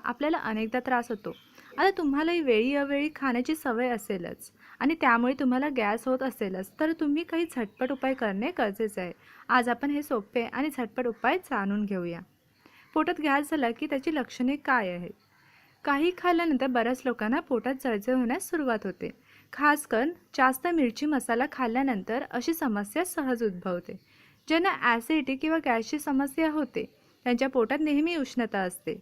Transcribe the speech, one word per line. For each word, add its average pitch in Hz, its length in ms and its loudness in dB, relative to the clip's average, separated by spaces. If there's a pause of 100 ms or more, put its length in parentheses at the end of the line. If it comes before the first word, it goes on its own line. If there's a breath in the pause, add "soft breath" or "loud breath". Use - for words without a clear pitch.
आपल्याला 294 360 0
अनेकदा 220 400 -2
त्रास 240 300 0
होतो. - 240 -8 (440 loud breath)
आता 359 200 4
तुम्हालाही 320 440 2
वेळी 247 340 4
अवेळी 285 400 0
खाण्याची 254 400 0
सवय 247 340 0
असेलच 202 600 -6 (280 loud breath)
आणि 294 220 2
त्यामुळे 247 380 4
तुम्हाला 262 380 2
गॅस 220 300 0
होत 262 160 0
असेलच, 196 560 -4
तर 311 200 2
तुम्ही 302 240 0
काही 330 240 -2
झटपट 254 440 -4
उपाय 269 220 -2
करणे 226 460 -2
गरजेचे 208 420 -2
आहे. 175 100 -6 (380 loud breath)
आज 247 200 4
आपण 285 220 0
हे 285 120 -2
सोपे 233 400 -2
आणि 269 260 -4
झटपट 247 380 -4
उपाय 247 300 0 (120)
जाणून 208 360 -2
घेऊया. 175 340 -4 (720 soft breath)
पोटात 311 300 0
गॅस 294 280 2
झाला 262 200 0
की 302 140 -6
त्याची 294 300 -2
लक्षणे 262 400 -2
काय 247 340 0
आहेत? 175 220 -8 (760 soft breath)
काही 302 320 2
खाल्ल्यानंतर 330 500 2
बऱ्याच 247 380 0
लोकांना 240 340 0
पोटात 262 440 -2
जळजळ 226 300 0
होण्यास 254 360 0
सुरुवात 254 360 0
होते. 180 240 -6 (440 soft breath)
खासकर 294 560 2 (240)
जास्त 262 340 2
मिरची 294 380 2
मसाला 254 460 0
खाल्ल्यानंतर 240 800 -2
अशी 247 220 -2
समस्या 233 520 -2
सहज 262 380 -2
उद्भवते. 180 540 -4 (500 soft breath)
ज्यांना 339 220 2 (140)
ॲसिडिटी 262 520 2
किंवा 320 300 0
गॅसची 233 340 0
समस्या 285 520 0
होते, 302 340 -4 (400 soft breath)
त्यांच्या 247 240 2
पोटात 262 300 2
नेहमी 311 360 2
उष्णता 240 440 -2
असते. 180 420 -4